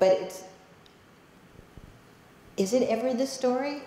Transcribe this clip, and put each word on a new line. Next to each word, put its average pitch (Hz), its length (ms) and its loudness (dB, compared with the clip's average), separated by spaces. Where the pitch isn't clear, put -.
but 190 80 8
it's, 185 340 0
is 196 160 0
it 247 160 2
ever 240 240 0
the 247 140 -2
story? 269 600 -2